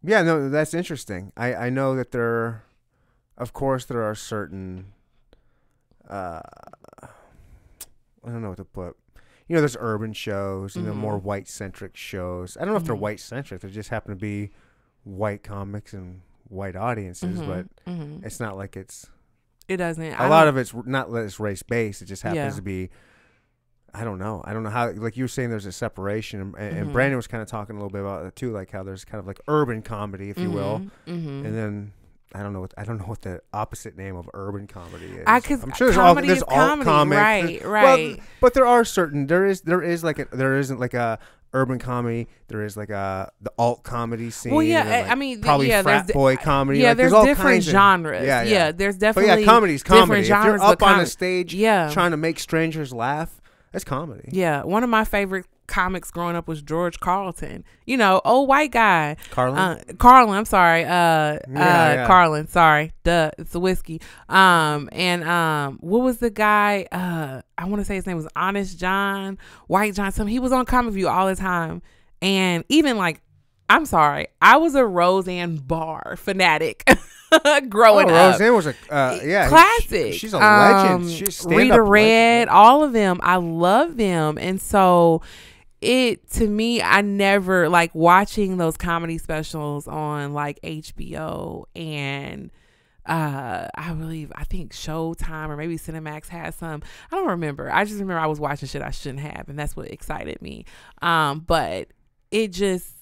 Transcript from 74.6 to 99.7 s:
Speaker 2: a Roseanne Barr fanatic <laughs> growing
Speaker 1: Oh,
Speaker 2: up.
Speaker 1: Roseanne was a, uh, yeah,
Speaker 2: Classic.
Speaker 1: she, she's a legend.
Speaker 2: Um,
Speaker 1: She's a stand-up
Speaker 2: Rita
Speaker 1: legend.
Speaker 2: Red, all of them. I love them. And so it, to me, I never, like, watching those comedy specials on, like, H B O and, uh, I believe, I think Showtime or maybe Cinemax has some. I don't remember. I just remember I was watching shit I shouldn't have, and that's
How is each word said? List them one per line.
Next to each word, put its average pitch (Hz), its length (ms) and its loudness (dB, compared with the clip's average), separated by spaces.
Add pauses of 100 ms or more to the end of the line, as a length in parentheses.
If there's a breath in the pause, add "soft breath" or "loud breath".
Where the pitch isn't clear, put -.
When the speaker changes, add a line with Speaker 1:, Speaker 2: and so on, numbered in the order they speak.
Speaker 2:
a 269 100 6
Roseanne 180 720 0
Barr 160 600 -6
fanatic 165 680 0
<laughs> 285 840 4
growing 202 400 8
Speaker 1:
Oh, 165 60 6
Speaker 2:
up. 180 180 10
Speaker 1:
Roseanne 226 220 6
was 185 100 2
a, 139 80 -2 (160)
uh, 135 340 0
yeah, 165 260 2
Speaker 2:
Classic. 320 640 6
Speaker 1:
she, - 60 -6
she's 220 140 -10
a 180 60 0
legend. 196 640 8
Speaker 2:
Um, 175 60 -4
Speaker 1:
She's 170 180 -4
a 185 40 -2
stand-up 170 260 0
Speaker 2:
Rita 254 160 6
Speaker 1:
legend. 214 180 4
Speaker 2:
Red, 226 560 6
all 240 360 10
of 277 100 0
them. 196 280 2
I 180 140 2
love 185 640 2
them. 165 420 0
And 190 200 -4
so 175 640 4 (600 loud breath)
it, 240 500 0
to 226 160 0
me, 220 340 0
I 98 200 4
never, 196 680 2
like, 170 260 2
watching 185 640 2
those 165 200 -2
comedy 165 400 -6
specials 151 680 -8
on, 147 460 -8
like, 147 300 -8
H 156 320 -12
B - 220 -12
O - 480 -10 (100)
and, 139 760 -10 (540)
uh, 139 720 -6
I 165 180 -10
believe, 160 420 -10
I - 80 -10
think - 300 -8
Showtime 160 760 -8
or 147 80 -10
maybe 165 200 -8
Cinemax 151 500 -12
has 165 280 -12
some. 156 280 -12 (280 loud breath)
I 330 40 -8
don't 370 140 -2
remember. 151 420 -6
I 185 140 2
just 208 140 -10
remember 190 200 -6
I 160 80 -2
was 151 120 -4
watching 143 280 -8
shit 143 140 -10
I - 100 -10
shouldn't 139 300 -10
have, - 280 -14
and 143 80 -14
that's 147 180 -8